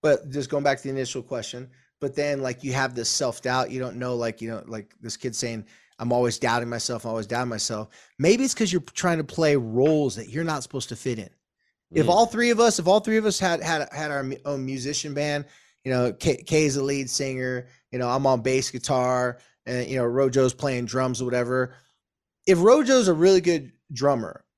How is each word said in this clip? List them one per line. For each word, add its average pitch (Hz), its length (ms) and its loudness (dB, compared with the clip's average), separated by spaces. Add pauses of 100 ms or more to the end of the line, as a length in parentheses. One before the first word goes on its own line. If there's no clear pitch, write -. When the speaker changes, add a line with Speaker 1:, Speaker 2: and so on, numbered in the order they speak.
Speaker 1:
but 143 280 2
just 135 200 -6
going 143 140 -2
back 139 140 2
to - 60 -16
the 139 60 -6
initial 135 320 -6
question, 123 480 -10 (320)
but 139 140 -4
then, 143 260 -2
like, 127 220 -6
you 135 100 -4
have 131 220 -2
this 117 140 -4
self-doubt, 127 600 -2
you 131 80 -8
don't 123 180 -8
know, 123 180 -4
like, 117 260 -4
you 113 80 -8
know, 113 180 -10
like, 107 340 -14
this 113 160 -10
kid 120 180 -8
saying, 117 300 -6 (340)
"I'm 120 120 -2
always 120 280 2
doubting 120 300 0
myself, 117 360 -6
I'm 113 60 -6
always 110 160 -6
doubting 120 220 -4
myself." 107 400 -6 (280)
Maybe 202 260 4
it's 262 120 -2
'cause 202 160 0
you're 175 100 0
trying 170 380 -2
to 156 40 -2
play 151 320 2
roles 131 600 2
that 107 140 -12
you're 143 140 -6
not 156 200 -4
supposed - 260 -10
to 123 60 -8
fit 120 240 -6
in. 98 100 -12 (640)
If 160 160 2
Speaker 2:
Mm. - 0 -
Speaker 1:
all 202 160 6
three 233 240 0
of 226 100 2
us, 233 200 4
if 165 80 0
all 196 120 6
three 220 180 0
of 220 80 2
us 202 140 0
had, 170 240 0
had, 160 300 -2
had 151 180 -6
our 143 120 -2
mu-, 131 220 -6
own 139 200 -4
musician 135 480 -6
band, 147 320 -4 (380)
you 131 80 -4
know, 123 220 2
K, - 300 0
Kay's 151 320 2
the 139 80 -2
lead 139 260 -2
singer, 127 580 -4 (240)
you 127 80 -6
know, 123 100 -2
I'm 139 180 0
on 127 140 4
bass 131 300 0
guitar, 127 680 -2 (260)
and, 123 220 -4
you 131 100 -6
know, 123 80 0
Rojo's 127 480 2
playing 127 320 -4
drums 127 360 -2
or 127 40 -4
whatever. 123 500 -2 (720)
If 185 140 6
Rojo's 247 460 6
a 180 60 6
really 180 280 6
good 160 300 0 (220)
drummer 127 520 -2 (120)